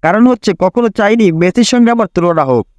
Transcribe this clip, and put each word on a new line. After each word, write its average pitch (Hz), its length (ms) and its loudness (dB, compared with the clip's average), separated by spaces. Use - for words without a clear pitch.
কারণ 208 260 2
হচ্ছে 240 320 -2
কখনো 226 300 -2
চাইনি 214 420 0
মেসির 175 320 0
সঙ্গে 233 280 2
আমার 226 220 -2
তুলনা 170 320 0
হোক। 123 220 -2